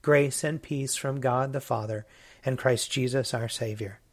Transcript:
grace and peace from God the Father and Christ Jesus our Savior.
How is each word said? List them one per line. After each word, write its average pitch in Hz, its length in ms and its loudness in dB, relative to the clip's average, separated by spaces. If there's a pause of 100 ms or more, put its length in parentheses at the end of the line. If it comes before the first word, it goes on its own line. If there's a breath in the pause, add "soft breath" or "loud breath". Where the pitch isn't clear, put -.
grace 143 400 4
and 156 180 -2
peace 135 360 -4
from 139 240 -4
God 131 320 0
the 135 80 -4
Father 107 460 -2 (380 loud breath)
and 131 140 0
Christ 127 320 2
Jesus 127 420 0
our 117 160 -2
Savior. 107 520 -6 (120)